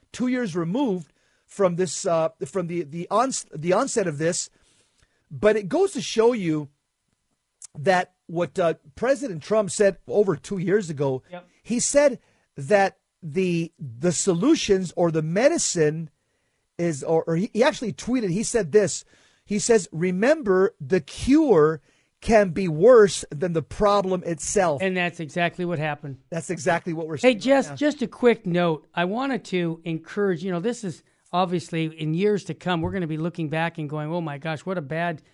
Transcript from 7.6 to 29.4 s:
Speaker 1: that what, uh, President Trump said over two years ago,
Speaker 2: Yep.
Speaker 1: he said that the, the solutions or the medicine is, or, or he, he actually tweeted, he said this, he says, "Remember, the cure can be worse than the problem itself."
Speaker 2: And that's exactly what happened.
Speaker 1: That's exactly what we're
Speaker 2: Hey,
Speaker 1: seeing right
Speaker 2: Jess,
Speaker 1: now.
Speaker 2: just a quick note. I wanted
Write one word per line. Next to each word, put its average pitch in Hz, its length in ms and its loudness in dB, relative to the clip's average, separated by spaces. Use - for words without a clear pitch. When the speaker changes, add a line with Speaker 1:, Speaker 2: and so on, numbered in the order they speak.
Speaker 1:
that 180 380 0
what, 170 320 -6
uh, 165 160 2
President 226 460 -2
Trump 208 300 0
said 196 260 2
over 190 280 2
two 196 240 -8
years 170 320 0
ago, 135 400 -4
Speaker 2:
Yep. 180 160 -16
Speaker 1:
he 233 160 -4
said 277 400 2
that 190 420 2
the, 170 560 -2
the 135 320 -4
solutions 190 840 2
or 170 140 2
the 160 140 -2
medicine 165 880 0
is, 170 260 -2
or, 160 220 0
or 165 100 -2
he, 175 160 -2
he 214 120 4
actually 226 300 0
tweeted, 233 360 -2
he 202 140 -2
said 185 300 -2
this, 202 320 2
he 208 140 -4
says, 214 340 2
"Remember, 190 880 2
the 165 200 0
cure 175 840 4
can 208 300 4
be 185 180 -2
worse 202 640 6
than 170 240 -4
the 160 80 0
problem 190 640 0
itself." 170 560 -2
Speaker 2:
And 185 160 -2
that's 175 220 -4
exactly 170 460 -4
what 170 140 -4
happened. 147 380 -6
Speaker 1:
That's 165 200 -8
exactly 170 420 -2
what 160 160 -6
we're 160 80 -8
Speaker 2:
Hey, - 60 -8
Speaker 1:
seeing 254 140 4
right 196 60 -10
Speaker 2:
Jess, 262 280 2
Speaker 1:
now. 139 60 -12
Speaker 2:
just 294 260 -2
a 220 60 -4
quick 233 380 0
note. 170 480 0
I 175 120 -2
wanted 233 400 -4